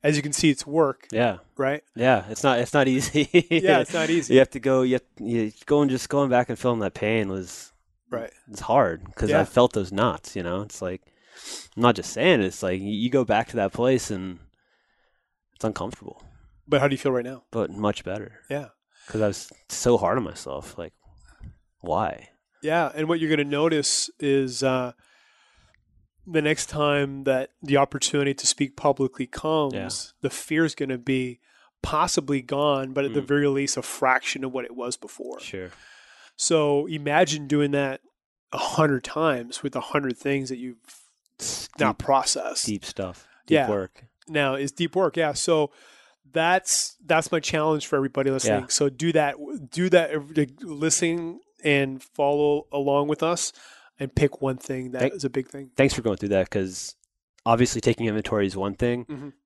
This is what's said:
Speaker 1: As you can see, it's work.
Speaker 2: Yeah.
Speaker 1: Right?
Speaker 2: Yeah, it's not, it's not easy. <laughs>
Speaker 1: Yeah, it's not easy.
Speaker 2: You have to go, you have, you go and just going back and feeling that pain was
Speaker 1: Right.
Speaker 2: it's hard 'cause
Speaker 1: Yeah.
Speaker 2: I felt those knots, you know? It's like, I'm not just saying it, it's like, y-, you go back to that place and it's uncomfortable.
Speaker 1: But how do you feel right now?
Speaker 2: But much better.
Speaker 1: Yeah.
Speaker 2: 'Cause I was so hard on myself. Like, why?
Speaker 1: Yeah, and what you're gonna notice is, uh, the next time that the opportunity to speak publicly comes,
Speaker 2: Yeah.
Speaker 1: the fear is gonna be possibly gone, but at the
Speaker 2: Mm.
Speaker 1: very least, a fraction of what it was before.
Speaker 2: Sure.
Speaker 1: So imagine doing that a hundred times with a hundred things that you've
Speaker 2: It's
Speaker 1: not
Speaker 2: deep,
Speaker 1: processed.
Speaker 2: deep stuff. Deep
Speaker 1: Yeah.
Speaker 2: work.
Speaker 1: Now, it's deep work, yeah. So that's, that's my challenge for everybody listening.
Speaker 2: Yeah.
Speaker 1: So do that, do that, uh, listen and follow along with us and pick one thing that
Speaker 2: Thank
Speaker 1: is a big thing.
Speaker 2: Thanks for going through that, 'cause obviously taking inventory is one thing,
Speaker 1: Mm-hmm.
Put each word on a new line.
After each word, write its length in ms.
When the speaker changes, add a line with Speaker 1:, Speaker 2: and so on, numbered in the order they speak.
Speaker 1:
As 140
you 40
can 120
see, 160
it's 180
work. 440
Speaker 2:
Yeah. 260
Speaker 1:
Right? 260
Speaker 2:
Yeah, 340
it's 140
not, 160
it's 140
not 140
easy. 440
<laughs> 180
Speaker 1:
Yeah, 300
it's 140
not 160
easy. 240
Speaker 2:
You 60
have 120
to 80
go, 220
you 140
have, 80
you 320
go 160
and 80
just 200
going 200
back 200
and 100
feeling 200
that 140
pain 360
was 420
Speaker 1:
Right. 200
Speaker 2:
it's 120
hard 540
'cause 140
Speaker 1:
Yeah. 120
Speaker 2:
I 40
felt 280
those 180
knots, 440
you 80
know? 180
It's 200
like, 200
I'm 60
not 140
just 180
saying 280
it, 40
it's 160
like, 180
y-, 80
you 220
go 160
back 240
to 80
that 160
place 380
and 280
it's 100
uncomfortable. 560
Speaker 1:
But 140
how 60
do 60
you 60
feel 120
right 140
now? 260
Speaker 2:
But 200
much 320
better. 460
Speaker 1:
Yeah. 200
Speaker 2:
'Cause 140
I 60
was 240
so 280
hard 200
on 60
myself. 540
Like, 160
why? 500
Speaker 1:
Yeah, 320
and 160
what 100
you're 100
gonna 140
notice 680
is, 440
uh, 300
the 140
next 260
time 580
that 260
the 160
opportunity 560
to 140
speak 280
publicly 520
comes, 460
Speaker 2:
Yeah. 160
Speaker 1:
the 100
fear 340
is 80
gonna 240
be 420
possibly 580
gone, 520
but 120
at 80
the 80
Speaker 2:
Mm. 60
Speaker 1:
very 200
least, 300
a 60
fraction 600
of 80
what 140
it 100
was 220
before. 420
Speaker 2:
Sure. 300
Speaker 1:
So 520
imagine 600
doing 240
that 300
a 60
hundred 460
times 580
with 140
a 40
hundred 380
things 320
that 80
you've 200
Speaker 2:
It's 320
Speaker 1:
not 200
Speaker 2:
deep, 60
Speaker 1:
processed. 600
Speaker 2:
deep 200
stuff. 420
Deep 100
Speaker 1:
Yeah. 140
Speaker 2:
work. 360
Speaker 1:
Now, 280
it's 160
deep 240
work, 200
yeah. 180
So 380
that's, 760
that's 260
my 80
challenge 460
for 120
everybody 340
listening. 300
Speaker 2:
Yeah. 60
Speaker 1:
So 220
do 240
that, 220
do 220
that, 240
uh, 40
listen 760
and 400
follow 680
along 360
with 160
us 300
and 160
pick 280
one 160
thing 340
that 80
Speaker 2:
Thank 140
Speaker 1:
is 100
a 60
big 180
thing. 300
Speaker 2:
Thanks 160
for 80
going 160
through 120
that, 200
'cause 460
obviously 340
taking 280
inventory 380
is 120
one 180
thing, 300
Speaker 1:
Mm-hmm. 240